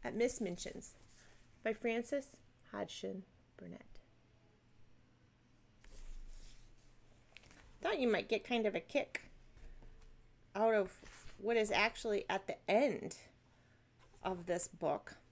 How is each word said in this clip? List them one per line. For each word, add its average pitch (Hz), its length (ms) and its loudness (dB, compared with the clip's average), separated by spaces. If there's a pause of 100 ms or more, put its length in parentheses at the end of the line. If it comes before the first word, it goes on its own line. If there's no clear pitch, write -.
at - 120 -4
Miss 233 240 2
Minchin's - 560 -6 (680)
by 220 100 0
Frances 240 640 -2 (340)
Hodgson 190 540 -6 (320)
Burnett. - 420 -16 (3750)
Thought 349 180 2
you 254 80 4
might 208 200 4
get 214 160 2
kind 233 220 2
of 202 80 4
a 180 60 2
kick - 500 -4 (1300)
out 226 180 8
of 196 260 4 (380)
what 226 200 2
is 214 120 4
actually 214 580 2
at 196 200 -2
the - 100 -6 (100)
end 214 500 4 (1040)
of 175 240 -4
this 175 200 2
book. - 500 -2 (140)